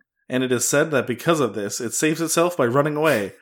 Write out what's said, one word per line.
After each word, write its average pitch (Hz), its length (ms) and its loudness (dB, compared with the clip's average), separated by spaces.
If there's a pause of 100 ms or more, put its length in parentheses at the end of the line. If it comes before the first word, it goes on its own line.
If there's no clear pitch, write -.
(300)
And 131 160 -2
it 123 60 -4
is 120 160 2
said 151 240 2
that 123 160 2
because 151 340 0
of 107 140 0
this, 104 260 -6
it 113 120 -6
saves 160 280 0
itself 170 340 0
by 135 100 2
running 143 300 0
away, 131 460 0